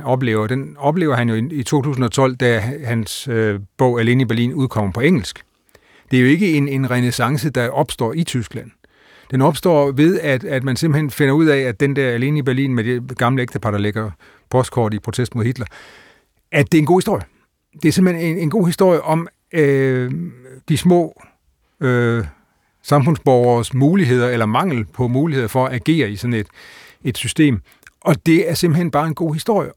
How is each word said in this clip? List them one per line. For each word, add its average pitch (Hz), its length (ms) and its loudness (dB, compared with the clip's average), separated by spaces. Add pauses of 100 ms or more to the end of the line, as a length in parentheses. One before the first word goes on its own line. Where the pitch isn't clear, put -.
oplever, 120 420 0
den 135 320 -6
oplever 147 380 0
han 120 120 0
jo 113 60 0
i, 113 160 -2
i 147 120 -6
to 143 200 0
tusind 131 220 -2
og 117 80 -2
tolv, 131 240 0
da 120 220 2 (260)
hans, 117 440 -6
øh, 110 320 -2 (160)
bog 123 240 2
Alene 123 220 2
i 123 40 2
Berlin 120 280 -2
udkommer 110 380 -2
på 117 80 -6
engelsk. 143 440 0 (680)
Det 131 60 2
er 127 40 6
jo 127 80 4
ikke 170 240 2
en, 143 160 2
en 135 220 -2
renæssance, 123 600 0
der 123 180 -2
opstår 127 440 -4
i 160 120 -2
Tyskland. 120 460 -8 (600)
Den 131 120 0
opstår 143 500 2
ved, 156 280 2
at, 139 240 -2
at 135 200 -4
man 135 120 -2
simpelthen 151 340 0
finder 139 240 2
ud 160 120 4
af, 143 120 4
at 127 220 -4
den 139 160 0
der 135 140 0
Alene 131 280 0
i 143 40 0
Berlin 131 320 0
med 117 100 0
det 123 340 -4
gamle 127 240 0
ægtepar, 113 280 -6
der 101 80 -2
lægger 104 320 -4 (400)
postkort 120 440 0
i 104 40 -4
protest - 360 -6
mod 110 100 -2
Hitler, 123 220 -4 (840)
at 147 200 0
det 165 60 4
er 156 40 4
en 143 40 0
god 180 140 4
historie. 151 220 -2 (600)
Det 151 60 2
er 147 40 4
simpelthen 175 340 2
en, 165 120 -2
en 160 120 -2
god 185 160 2
historie 175 360 2
om, 160 260 -2 (240)
øh, 135 600 2 (560)
de 151 80 2
små, 175 460 2 (580)
øh, 120 440 0 (580)
samfundsborgeres 127 920 2
muligheder, 127 540 2
eller 117 180 0
mangel 123 380 -2
på 123 240 -4
muligheder 131 400 0
for 131 180 0
at 131 80 -6
agere 127 360 0
i 101 60 -8
sådan 120 180 -4
et, 107 120 -2 (580)
et 123 140 -4
system. 123 420 0 (400)
Og - 260 -2
det 165 240 4
er 160 40 -2
simpelthen 170 360 0
bare 143 160 0
en 156 80 -4
god 160 200 -2
historie. 180 420 -2